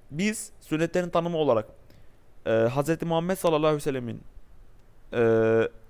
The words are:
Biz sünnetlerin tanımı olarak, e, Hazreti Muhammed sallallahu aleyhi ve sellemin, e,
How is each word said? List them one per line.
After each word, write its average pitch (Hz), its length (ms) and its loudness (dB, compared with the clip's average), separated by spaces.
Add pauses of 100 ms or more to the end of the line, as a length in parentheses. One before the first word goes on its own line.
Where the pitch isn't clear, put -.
(100)
Biz 196 500 -4
sünnetlerin 165 500 -2
tanımı 170 260 0
olarak, 127 300 2 (800)
e, - 40 0
Hazreti 135 540 0
Muhammed 170 320 -2
sallallahu 156 300 0
aleyhi 156 100 2
ve 147 40 -4
sellemin, 123 420 -6 (920)
e, 113 560 4 (220)